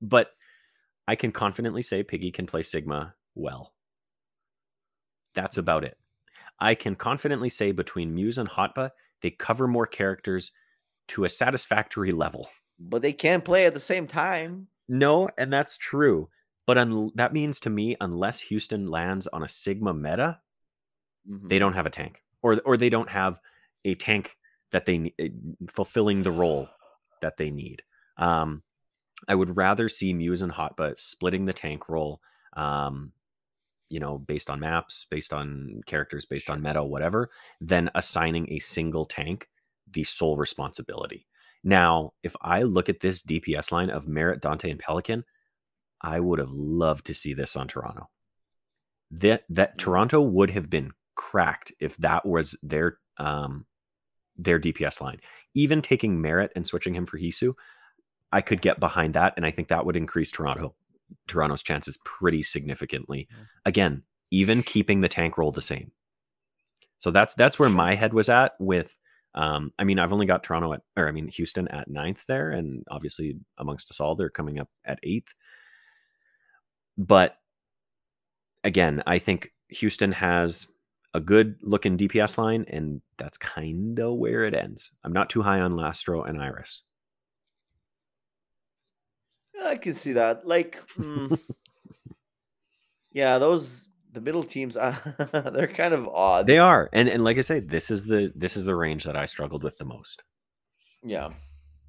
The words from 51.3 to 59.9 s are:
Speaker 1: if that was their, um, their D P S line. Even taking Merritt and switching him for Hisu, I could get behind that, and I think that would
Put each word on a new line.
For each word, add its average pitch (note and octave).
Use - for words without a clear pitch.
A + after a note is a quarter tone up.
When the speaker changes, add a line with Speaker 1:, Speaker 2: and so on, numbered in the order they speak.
Speaker 1:
if -
that E2
was E2
their, D#2
um, D2
their F2
D E2
P -
S -
line. C2
Even D3
taking G#2+
Merritt E2
and F2
switching F2
him F2+
for D#2+
Hisu, E2+
I G2+
could G2+
get -
behind D#2+
that, F2
and E2
I D#2+
think D#2+
that E2
would F2